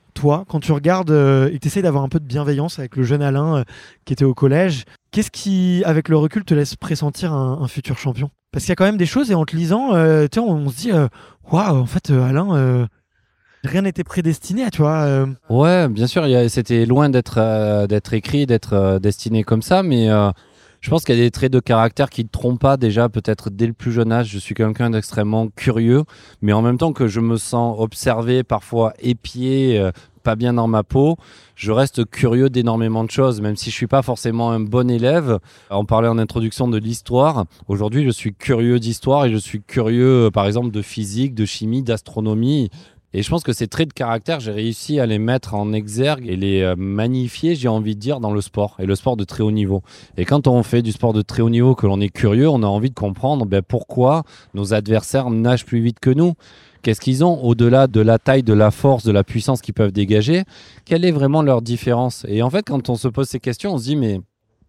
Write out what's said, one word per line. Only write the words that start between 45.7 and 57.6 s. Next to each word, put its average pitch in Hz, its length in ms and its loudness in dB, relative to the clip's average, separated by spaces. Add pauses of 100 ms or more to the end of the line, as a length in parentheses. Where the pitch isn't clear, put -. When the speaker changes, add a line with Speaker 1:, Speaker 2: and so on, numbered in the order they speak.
Speaker 2:
exergue 117 560 -4
et 92 80 -4
les, 95 280 0
euh, 92 120 0
magnifier, 117 800 -2
j'ai 127 140 -2
envie 110 260 0
de 104 60 -8
dire, 131 200 -4
dans 110 120 -4
le 104 100 -2
sport, 104 380 -4
et 95 80 -4
le 98 80 2
sport 123 220 -2
de 104 60 -4
très - 200 -4
haut 107 80 2
niveau. 98 320 0 (340)
Et 90 80 -2
quand 139 220 2
on 123 160 4
fait 117 180 0
du 113 100 -2
sport 113 220 0
de 107 80 2
très 117 220 -2
haut 117 80 2
niveau, 120 240 4
que - 100 -4
l'on 98 160 2
est 101 80 0
curieux, 117 400 2
on 127 140 2
a - 20 0
envie 107 240 0
de 123 60 -14
comprendre, 113 500 -2
ben, 98 160 0
pourquoi 127 640 0 (320)
nos 98 180 -4
adversaires 110 560 -2
nagent 117 340 0
plus 120 160 -4
vite 113 200 -2
que - 100 0
nous. 160 240 2 (480)
Qu'est-ce 110 180 0
qu'ils 131 240 0
ont 170 200 2
au-delà 120 420 6